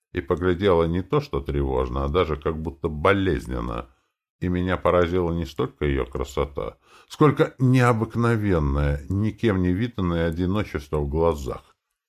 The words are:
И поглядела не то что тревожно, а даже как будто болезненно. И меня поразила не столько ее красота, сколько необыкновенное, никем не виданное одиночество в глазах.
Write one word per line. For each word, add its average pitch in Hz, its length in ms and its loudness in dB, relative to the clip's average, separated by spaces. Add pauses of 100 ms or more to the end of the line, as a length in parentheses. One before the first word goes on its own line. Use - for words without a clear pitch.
(120)
И - 80 -4
поглядела 90 640 2
не 87 180 0
то 147 180 0
что 101 200 -4
тревожно, 67 640 -2
а 71 40 -2
даже 78 280 0
как 78 260 -4
будто 80 260 -6
болезненно. 64 1000 -2 (500)
И 92 100 -4
меня 90 280 0
поразила 87 560 2
не 85 140 -2
столько - 400 -4
ее 67 180 0
красота, 65 720 -6 (320)
сколько 147 500 2
необыкновенное, 110 1500 2
никем 104 540 0
не 90 100 2
виданное 90 560 -2
одиночество 87 720 -4
в 71 100 -2
глазах. 73 640 -2 (340)